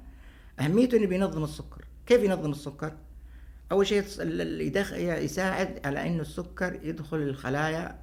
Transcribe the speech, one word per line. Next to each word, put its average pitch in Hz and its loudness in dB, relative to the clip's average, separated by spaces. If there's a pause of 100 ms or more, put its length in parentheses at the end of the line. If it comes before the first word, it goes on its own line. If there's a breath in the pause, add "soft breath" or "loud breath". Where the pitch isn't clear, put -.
(600 loud breath)
أهميته 220 6
إنه 208 4
بينظم 180 2
السكر. - -8 (200)
كيف 240 8
ينظم 160 2
السكر؟ 147 -6 (760 soft breath)
أول 196 6
شيء 202 4
يتص-، 196 -6
ال-، 165 -2
ال-، 165 -2
يدخ-، 151 0
يساعد 175 0
على 143 -2
إنه 165 0
السكر 180 -4
يدخل 156 -4
الخلايا 147 -2